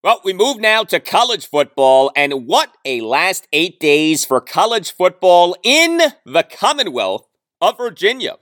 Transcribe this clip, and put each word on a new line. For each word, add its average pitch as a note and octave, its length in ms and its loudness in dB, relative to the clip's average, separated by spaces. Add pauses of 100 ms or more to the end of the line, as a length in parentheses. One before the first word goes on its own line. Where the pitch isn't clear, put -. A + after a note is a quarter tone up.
Well, A3+ 160 2
we F#3+ 120 -4
move A3 260 -2
now A3 240 0
to E3+ 160 -4
college A#3 480 -2
football, C3+ 640 2
and C#3 320 -2
what C4 260 0 (120)
a B2+ 160 -4
last D3 520 -2
eight E3 280 -2
days D#3 440 0
for C3 160 0
college G#3+ 520 -4
football F3+ 720 2
in E4 340 2 (260)
the D#3 200 -2
Commonwealth D3 840 -4 (340)
of F3 160 0
Virginia. A#3 640 -6